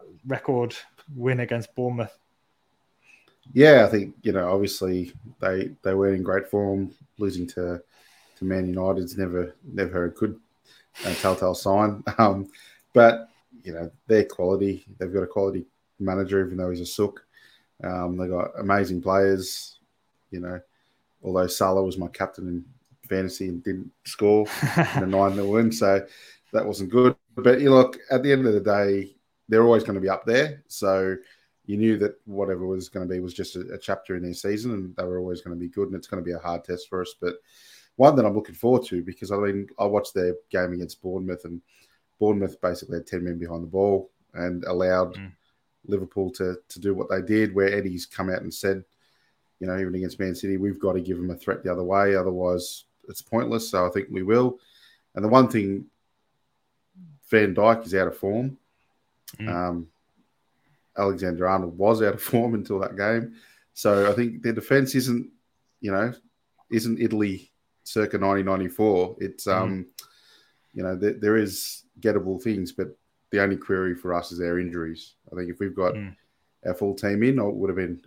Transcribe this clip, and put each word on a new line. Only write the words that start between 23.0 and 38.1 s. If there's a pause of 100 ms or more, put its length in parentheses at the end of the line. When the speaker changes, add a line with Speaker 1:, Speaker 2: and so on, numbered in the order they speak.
Speaker 2:
fantasy
and
didn't (140)
score (500)
in
a
Speaker 1:
<laughs>
Speaker 2:
nine
nil
win,
so (480)
that
wasn't
good. (200)
But
you
look, (140)
at
the
end
of
the
day, (340)
they're
always
gonna
be
up
there.
So (500)
you
knew
that (100)
whatever
was
gonna
be
was
just
a, (120)
a
chapter
in
their
season,
and
they
were
always
gonna
be
good,
and
it's
gonna
be
a
hard
test
for
us,
but (600)
one